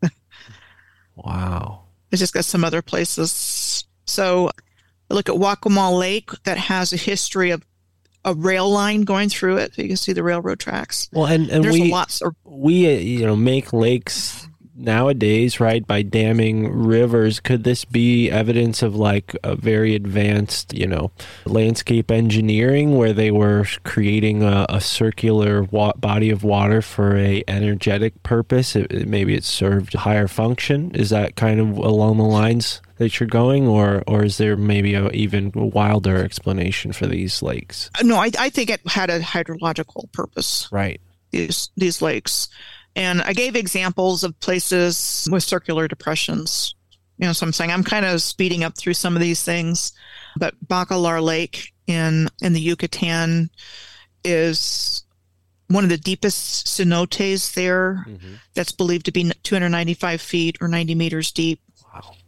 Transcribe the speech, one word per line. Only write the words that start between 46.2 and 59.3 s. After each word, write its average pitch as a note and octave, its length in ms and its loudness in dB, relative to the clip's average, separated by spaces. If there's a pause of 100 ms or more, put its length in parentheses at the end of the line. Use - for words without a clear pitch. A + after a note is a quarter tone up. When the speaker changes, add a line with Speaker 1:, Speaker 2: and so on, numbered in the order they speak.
Speaker 2:
You F3+ 80 -2
know, E3+ 60 0
so E3 120 -4
I'm D#3+ 80 -4
saying E3+ 200 -2
I'm F#3 100 0
kind G#3 240 0
of F3 160 0
speeding F3 400 -2
up E3 160 -6
through F3 160 -4
some F3 220 -2
of E3+ 40 0
these E3+ 220 0
things, E3+ 500 -4 (440)
but D#3 180 -4 (100)
Bacalar F3+ 560 0
Lake D#3+ 520 -4 (160)
in, D#3+ 400 0 (120)
in F3+ 120 0
the E3 80 2
Yucatan E3 880 -2 (760)
is E3 800 -2 (640)
one G3 160 2
of F3+ 80 2
the E3+ 80 0
deepest - 680 -4
cenotes F#3 880 -2
there. F#3 540 -2
Speaker 1:
Mm-hmm. F#2 260 -18 (200)
Speaker 2:
That's - 160 -4
believed F3 360 -2
to D#3+ 60 -4
be F3+ 120 0
n-, E3 80 0 (100)